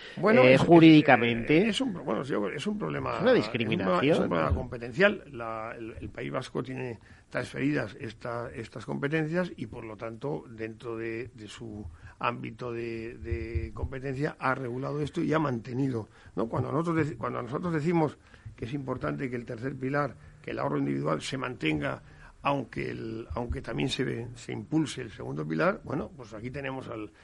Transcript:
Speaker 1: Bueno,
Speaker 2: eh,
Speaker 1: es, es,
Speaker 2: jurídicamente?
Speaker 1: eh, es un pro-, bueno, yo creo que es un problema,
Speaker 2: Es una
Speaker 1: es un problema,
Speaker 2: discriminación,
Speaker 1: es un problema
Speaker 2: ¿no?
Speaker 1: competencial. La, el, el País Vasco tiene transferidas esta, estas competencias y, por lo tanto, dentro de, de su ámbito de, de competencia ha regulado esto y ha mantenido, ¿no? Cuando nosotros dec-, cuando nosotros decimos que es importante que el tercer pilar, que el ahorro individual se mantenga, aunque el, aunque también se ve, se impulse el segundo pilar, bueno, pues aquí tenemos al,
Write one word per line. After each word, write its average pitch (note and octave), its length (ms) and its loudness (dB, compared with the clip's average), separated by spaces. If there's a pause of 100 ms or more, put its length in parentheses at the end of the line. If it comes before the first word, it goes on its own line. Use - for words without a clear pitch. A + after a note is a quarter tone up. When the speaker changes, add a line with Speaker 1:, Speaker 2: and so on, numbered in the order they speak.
(180)
Speaker 1:
Bueno, A3 240 8
Speaker 2:
eh, B3+ 120 12
Speaker 1:
es, - 60 8
es, C3+ 60 2
Speaker 2:
jurídicamente? D3+ 920 10
Speaker 1:
eh, G#3+ 120 4
es G3 100 0
un A#3 140 -2
pro-, D3 100 -8
bueno, C3+ 200 0
yo C#3+ 160 -2
creo - 100 -2
que - 80 -6
es - 80 -8
un G#3 120 -2
problema, C#3+ 360 -4
Speaker 2:
Es A2 80 -4
una A3+ 100 4
Speaker 1:
es A#3+ 60 6
un C#3 40 4
problema, - 40 -4
Speaker 2:
discriminación, A2+ 640 2
Speaker 1:
es - 60 4
un - 100 2
problema D#2+ 220 2
Speaker 2:
¿no? - 60 2
Speaker 1:
competencial. B2 640 0 (100)
La, A2+ 460 -8
el, A#2 200 -12
el - 120 -10
País C3 200 -8
Vasco C#3 320 -4
tiene B2+ 360 -8 (320)
transferidas C3 680 -4
esta, A#2+ 560 -8
estas A2+ 300 -12
competencias D#3 720 -2
y, B2 100 -10
por A#2 180 -14
lo A2 120 -12
tanto, A#2 520 -8
dentro A2+ 480 -10
de, A2+ 380 -6
de G#2+ 140 -14
su G#2+ 380 -12 (320)
ámbito B2 540 -6
de, A#2 460 -8
de A2+ 560 -6
competencia C3 640 -6
ha C3+ 160 0
regulado C3+ 480 -6
esto D3 180 -6
y D3 140 0
ha D#3 40 4
mantenido, B2+ 720 -2 (260)
¿no? - 140 -2
Cuando B2+ 240 -2
nosotros D#3+ 340 0
dec-, B2 120 -8
cuando B2 240 -4
nosotros E3 320 -4
decimos D#3+ 420 2 (400)
que - 80 -10
es A#2 80 -8
importante C#3+ 560 -4
que B2 80 -6
el A#2+ 80 -8
tercer B2+ 320 -8
pilar, C3 380 -2 (260)
que - 120 -10
el A2+ 60 -6
ahorro C#3+ 200 0
individual C#3+ 420 -2
se - 160 -6
mantenga, C3+ 640 -2 (400)
aunque C3+ 500 -2
el, A#2 440 -8
aunque A#2+ 260 -4
también C#3 300 -2
se B2+ 140 -2
ve, A#2+ 300 -6
se - 180 -12
impulse B2+ 500 -2
el A#2+ 80 -12
segundo C#3 360 -8
pilar, D#3+ 380 0
bueno, G3+ 320 -4
pues A#2 160 -18
aquí A2 180 -10
tenemos C3+ 380 -8
al, G#2+ 220 -10 (140)